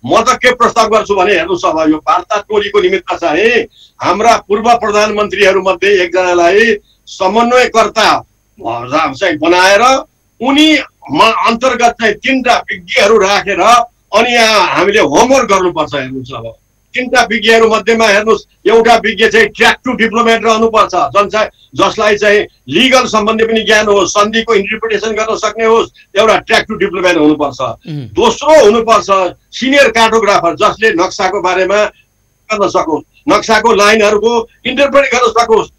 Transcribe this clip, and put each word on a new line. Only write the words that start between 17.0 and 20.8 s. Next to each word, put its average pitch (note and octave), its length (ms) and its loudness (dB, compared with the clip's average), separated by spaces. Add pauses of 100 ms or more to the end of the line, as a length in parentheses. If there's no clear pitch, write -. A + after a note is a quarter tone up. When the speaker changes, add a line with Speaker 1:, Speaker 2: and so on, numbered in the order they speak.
Speaker 1:
विज्ञहरू A3+ 520 0
मध्येमा, A3 320 0
हेर्नुहोस्, G#3+ 400 0 (220)
एउटा A3+ 280 4
विज्ञ G#3+ 320 0
चाहिँ G#3 200 2
track A3+ 340 0
to B3+ 140 -4
diplomat A3+ 480 0
रहनुपर्छ, A3 500 0